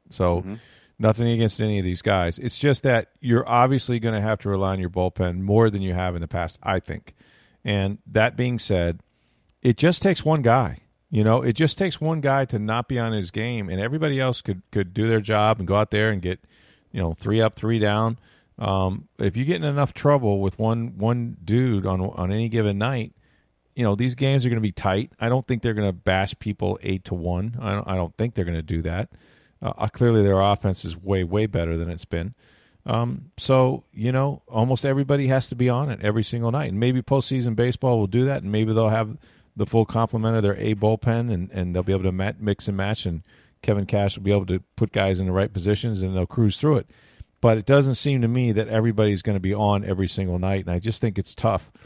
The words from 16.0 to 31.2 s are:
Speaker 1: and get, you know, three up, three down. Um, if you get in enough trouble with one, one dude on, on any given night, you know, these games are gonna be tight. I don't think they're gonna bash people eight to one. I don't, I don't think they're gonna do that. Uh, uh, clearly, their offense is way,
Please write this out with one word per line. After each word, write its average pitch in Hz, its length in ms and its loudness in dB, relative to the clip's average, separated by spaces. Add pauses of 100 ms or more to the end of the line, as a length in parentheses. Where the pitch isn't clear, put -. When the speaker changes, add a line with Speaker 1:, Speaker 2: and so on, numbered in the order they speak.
Speaker 1:
and 98 100 -2
get, 90 200 -4 (520)
you 101 80 -6
know, 82 140 -2
three 107 260 0
up, 110 140 2
three 113 240 -2
down. 107 400 0 (400)
Um, 95 500 -2 (100)
if 101 180 0
you 127 80 -2
get 175 120 0
in 160 80 -4
enough 143 300 0
trouble 110 460 2
with 95 180 -2
one, 113 400 -2
one 117 460 -2
dude 104 420 2
on, 92 160 0
on 90 300 -4
any 113 160 -2
given 107 300 0
night, 113 360 -4 (600)
you 123 100 -2
know, 101 120 4
these 123 180 0
games 135 300 2
are 127 40 2
gonna 117 120 0
be 107 120 0
tight. 98 460 -2
I 117 100 -2
don't 127 180 0
think 120 160 -2
they're 117 120 0
gonna 104 180 0
bash 95 460 0
people 95 440 -4
eight 95 240 -4
to - 80 -6
one. 87 460 -4
I 101 120 -4
don't, 101 160 -4
I 95 80 -2
don't 87 200 -4
think 117 180 -2
they're 92 100 -2
gonna 82 180 -4
do 80 200 -4
that. 85 260 -4 (540)
Uh, - 160 -4
uh, 107 100 -2
clearly, 113 340 4
their 98 180 4
offense 98 440 0
is 82 120 -8
way, 95 280 -2